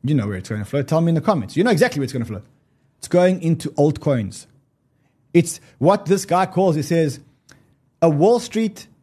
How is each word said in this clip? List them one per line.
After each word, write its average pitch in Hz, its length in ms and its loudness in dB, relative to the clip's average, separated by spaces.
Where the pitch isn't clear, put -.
You 143 100 0
know 113 120 0
where 101 100 -6
it's 92 120 -12
gonna 107 160 -6
flow. 139 180 -4
Tell 160 200 0
me 170 80 2
in 165 60 2
the 147 40 0
comments. 156 340 -2
You 156 100 0
know 247 60 2
exactly 214 280 2
where 139 60 -2
it's 123 80 -8
gonna 120 120 -4
flow. 104 180 -10
It's - 100 -16
going 180 340 2
into 160 280 -2
altcoins. 139 760 -2
It's 165 280 2
what 196 280 2
this 190 180 0
guy 180 220 2
calls, 185 280 0
he 151 80 -2
says, 160 380 -2
a 165 80 4
Wall 190 300 4
Street 220 480 -4